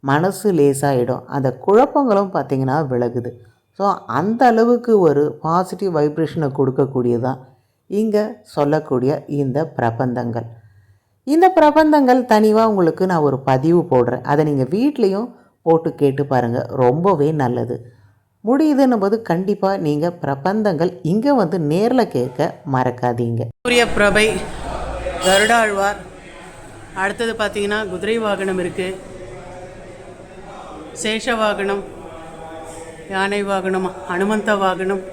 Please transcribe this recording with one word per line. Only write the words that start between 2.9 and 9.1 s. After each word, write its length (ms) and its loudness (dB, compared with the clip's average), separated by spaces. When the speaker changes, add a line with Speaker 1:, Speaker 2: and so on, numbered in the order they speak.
Speaker 1:
விலகுது. 400 -4
So, 60 0
அந்த 220 0
அளவுக்கு 480 2
ஒரு 240 4
பாசிட்டிவ் 580 -2
வைப்ரேஷனை 540 0
கொடுக்கக்கூடியதான் 920 0
இங்க 280 0
சொல்லக்கூடிய 580 0